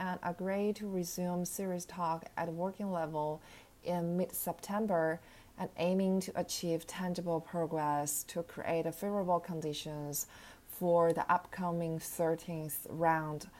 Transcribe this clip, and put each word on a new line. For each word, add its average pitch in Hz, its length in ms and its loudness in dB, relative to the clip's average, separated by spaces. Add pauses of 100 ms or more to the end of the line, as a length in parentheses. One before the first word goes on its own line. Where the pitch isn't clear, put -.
and 185 240 -2
agreed 196 520 0
to 214 140 -6
resume 180 540 0
serious 180 400 -4
talk 165 400 -2 (120)
at 170 160 -2
working 190 380 -2
level 156 500 0 (440)
in 170 320 0
mid-September 175 1040 0 (380)
and 180 200 -4
aiming 190 420 4
to - 180 -6
achieve 170 500 -2
tangible 175 520 0
progress 151 840 0
to - 180 -4
create 165 420 -2
a 165 80 0
favorable 196 460 2
conditions 151 880 -4 (400)
for 170 460 6
the 165 200 2
upcoming 170 680 0
thirteenth 160 880 -2
round 160 560 2 (140)